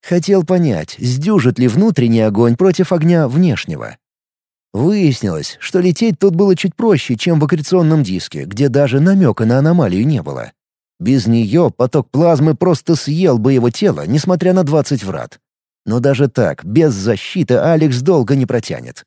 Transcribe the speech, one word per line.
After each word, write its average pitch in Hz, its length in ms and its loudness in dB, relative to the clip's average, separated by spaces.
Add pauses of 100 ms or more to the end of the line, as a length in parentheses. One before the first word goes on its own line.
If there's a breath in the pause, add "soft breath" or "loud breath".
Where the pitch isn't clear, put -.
Хотел 180 380 0
понять, 151 560 -2
сдюжит 131 580 0
ли 123 100 2
внутренний 120 540 2
огонь 117 360 2
против 185 340 0
огня 165 360 2
внешнего. 90 720 -2 (760)
Выяснилось, 123 880 -2
что - 200 -4
лететь 185 400 0
тут 190 160 2
было 190 200 4
чуть 170 200 -4
проще, 180 400 0
чем 165 240 0
в 151 60 2
аккреционном 156 580 0
диске, 87 400 -8
где 107 260 -2
даже 135 300 2
намека 165 460 2
на 120 120 2
аномалию 135 480 2
не 143 160 -2
было. 67 300 -10 (480)
Без 110 260 0
нее 117 440 2
поток - 400 -2
плазмы 156 460 2
просто 170 400 0
съел 151 420 0
бы 131 160 0
его 120 160 2
тело, 104 360 -2
несмотря 175 480 0
на 185 100 2
двадцать 143 400 -2
врат. 73 360 -10 (460)
Но 110 140 0
даже 135 280 2
так, 87 380 -2
без 131 280 2
защиты 110 640 -2
Алекс 156 440 2
долго 143 340 2
не 131 100 0
протянет. 64 600 -8